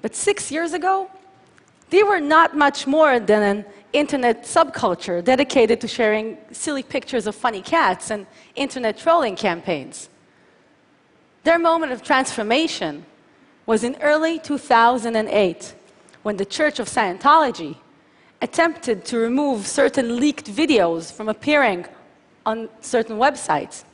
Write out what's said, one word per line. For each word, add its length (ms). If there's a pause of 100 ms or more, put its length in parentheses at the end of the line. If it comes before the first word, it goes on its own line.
but 140
six 360
years 220
ago, 360 (800)
they 140
were 160
not 360
much 300
more 340
than 240
an 220 (280)
internet 500
subculture 800
dedicated 560
to 80
sharing 500 (140)
silly 320
pictures 440
of 60
funny 280
cats 500
and 160 (280)
internet 420
trolling 400
campaigns. 720 (1400)
Their 120
moment 360
of 100
transformation 1000 (600)
was 180
in 180
early 380
two 180
thousand 580
and 140
eight, 460 (480)
when 140
the 80
Church 340
of 80
Scientology 880 (640)
attempted 640
to 120
remove 480
certain 540
leaked 320
videos 600
from 180
appearing 560 (600)
on 240 (120)
certain 360
websites. 680 (100)